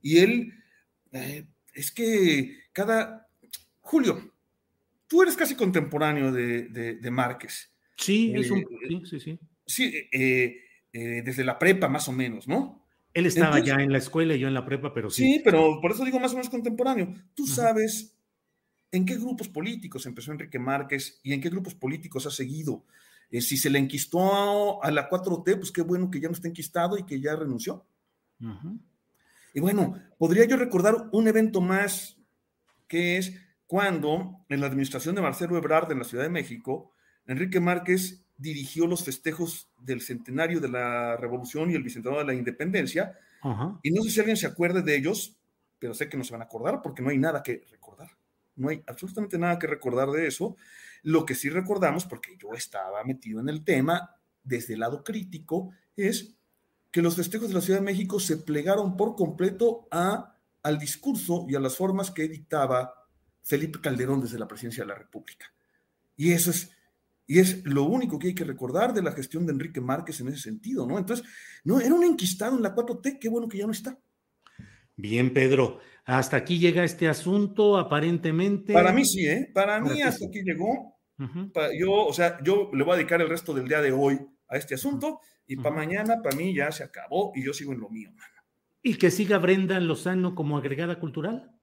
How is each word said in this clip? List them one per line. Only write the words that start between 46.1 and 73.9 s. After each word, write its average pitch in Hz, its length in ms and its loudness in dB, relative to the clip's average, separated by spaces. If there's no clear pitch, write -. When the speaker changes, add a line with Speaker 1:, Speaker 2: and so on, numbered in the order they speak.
Speaker 1:
no 123 60 -4
se 123 80 -10
van 117 100 -12
a 113 40 -12
acordar 165 360 -6
porque 139 200 -10
no 127 80 0
hay 143 80 0
nada 147 260 0
que - 260 -8
recordar. - 400 -20
No 131 140 -4
hay 156 180 -6
absolutamente 185 500 -8
nada 170 220 0
que 160 80 -4
recordar 135 420 -2
de 156 180 0
eso. - 280 -6
Lo 160 220 2
que 185 100 -4
sí 143 140 -4
recordamos, 185 560 0
porque 180 320 -16
yo 104 160 -14
estaba 101 500 -8
metido 120 360 -8
en 131 100 -6
el 156 140 -8
tema 170 520 0
desde 120 300 -6
el 110 80 -6
lado 131 220 -4
crítico, 185 680 -8
es - 400 -2
que 170 100 2
los 170 140 2
festejos 208 340 -4
de 190 40 -4
la 175 80 0
Ciudad 185 180 0
de 196 60 0
México 196 340 -2
se 156 180 -2
plegaron 180 600 0
por 220 180 0
completo 196 760 0
a, 185 460 -2
al 151 160 0
discurso 175 680 -4
y 139 80 -2
a 139 40 0
las 131 180 -2
formas 190 340 0
que 156 160 -4
dictaba 135 800 -2
Felipe 156 360 -2
Calderón 131 420 0
desde 117 180 -6
la 104 80 -6
presidencia 117 360 -10
de 104 60 -8
la 101 60 -10
República. - 580 -20
Y 165 140 4
eso 170 200 2
es, - 200 -4
y 160 120 6
es 185 260 4
lo 139 180 2
único 185 360 0
que 170 80 -2
hay 180 80 -2
que 165 80 -4
recordar 151 500 -2
de 202 100 0
la 151 80 0
gestión 156 340 -4
de 151 80 -2
Enrique 135 280 -4
Márquez 147 380 -4
en 127 100 -6
ese 151 100 -8
sentido, 220 460 -6
¿no? 151 120 -2
Entonces, 220 280 -4
no, 220 160 4
era 247 140 4
un 349 100 6
enquistado 233 540 2
en 226 60 2
la 226 100 0
cuatro 240 240 -2
T, 277 220 -6
qué 226 100 -2
bueno 233 180 -2
que 196 120 -8
ya 202 60 -2
no 220 60 -2
está. 254 260 -8